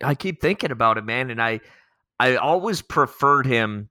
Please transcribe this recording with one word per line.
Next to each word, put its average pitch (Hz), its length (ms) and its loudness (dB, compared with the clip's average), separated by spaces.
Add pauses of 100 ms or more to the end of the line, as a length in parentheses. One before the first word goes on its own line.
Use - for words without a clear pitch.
I 143 120 0
keep 180 260 -8
thinking 165 300 -2
about 113 260 2
it, 107 80 -8
man, 123 260 -4
and 117 100 -6
I, 113 200 -2 (580)
I 127 180 4
always 170 440 0
preferred 139 640 2
him 110 460 -2